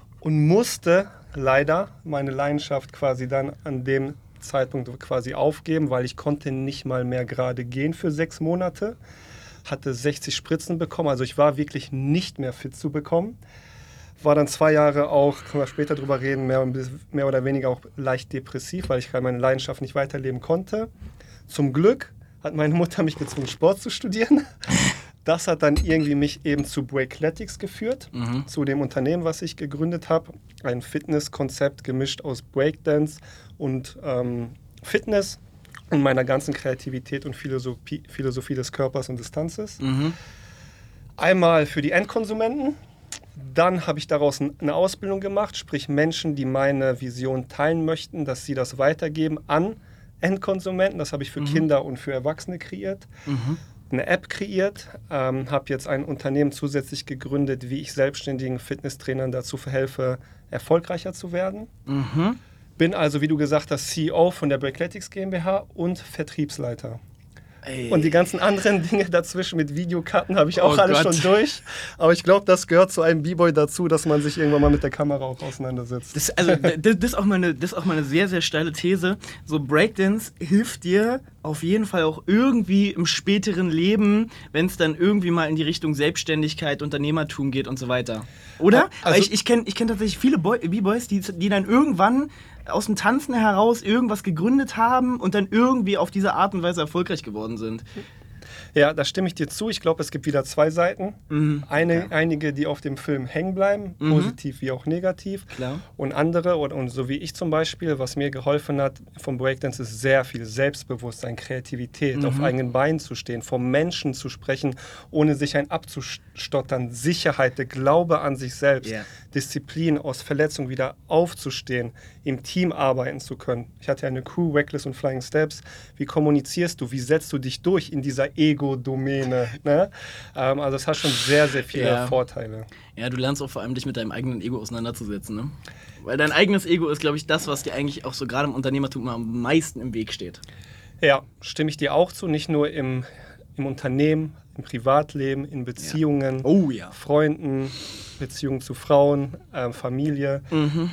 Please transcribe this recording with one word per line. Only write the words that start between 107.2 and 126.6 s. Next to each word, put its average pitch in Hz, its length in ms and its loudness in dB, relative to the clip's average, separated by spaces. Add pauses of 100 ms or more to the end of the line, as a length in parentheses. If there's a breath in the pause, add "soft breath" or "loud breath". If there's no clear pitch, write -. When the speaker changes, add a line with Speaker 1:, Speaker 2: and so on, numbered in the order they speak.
Speaker 1:
zum 175 160 -4
Beispiel, 156 500 -2
was 131 160 -4
mir 143 160 0
geholfen 143 480 0
hat 135 220 -2 (180)
vom 131 180 -6
Breakdance, 131 440 -2
ist 110 180 -10
sehr 135 240 4
viel 123 220 -10
Selbstbewusstsein, 120 920 -4
Kreativität, 127 840 -4
Speaker 2:
Mhm. 143 60 0
Speaker 1:
auf 131 160 0
eigenen 127 300 0
Beinen 147 280 2
zu 123 160 -12
stehen, 117 260 -8
vor 127 180 -2
Menschen 139 540 0
zu 131 160 -8
sprechen, 131 460 -4 (340 loud breath)
ohne 151 260 6
sich 143 220 0
ein 143 120 0
abzustottern. - 1200 -6
Sicherheit, 135 680 0
der 131 80 -2
Glaube 151 560 2
an 139 160 -2
sich 127 180 -8
selbst, 139 360 2
Speaker 2:
Ja. 110 100 -6 (340 loud breath)
Speaker 1:
Disziplin, 147 600 -2
aus 147 240 -6
Verletzung 147 480 -2
wieder 131 260 -4 (120)
aufzustehen, 131 840 0 (320 loud breath)
im 131 200 -4
Team 180 280 0
arbeiten 135 480 0
zu - 160 -12
können. 120 360 -6 (100)
Ich - 80 -4
hatte 139 140 -2
ja 139 40 -2
eine 131 160 -4
Crew, 170 280 -2
Reckless 143 340 0
und 135 100 -6
Flying 131 260 -2
Steps. 156 400 -2 (360 loud breath)
Wie 143 80 -4
kommunizierst 151 760 0